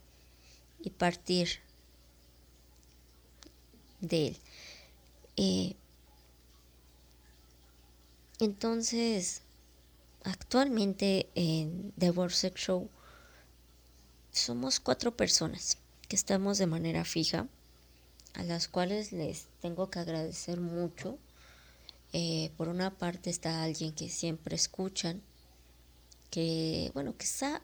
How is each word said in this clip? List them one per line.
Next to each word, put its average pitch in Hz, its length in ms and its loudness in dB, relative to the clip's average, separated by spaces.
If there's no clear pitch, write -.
y - 80 -6
partir 175 680 0
de 160 280 4
él. - 80 -6
Eh, 185 380 2
entonces, 226 1040 0
actualmente 202 1120 2
en 165 640 0
The 175 120 6
World 175 240 2
Sex - 260 0
Show 190 300 0
somos 254 480 0
cuatro 240 360 0
personas - 600 2
que - 80 -2
estamos 196 420 2
de 190 80 4
manera 165 380 0
fija, 170 420 0
a 185 80 -6
las 170 260 -2
cuales 202 440 0
les 151 340 -4
tengo 180 300 -4
que 175 100 -6
agradecer 170 600 -4
mucho. 175 580 -4
Eh, 165 440 0
por 165 100 -2
una 180 220 0
parte 180 400 -4
está 165 320 -2
alguien 160 320 -2
que 165 160 -8
siempre 165 440 -4
escuchan, 190 680 -2
que, 165 600 0
bueno, 269 240 -4
que - 100 -6
sa-, - 380 -2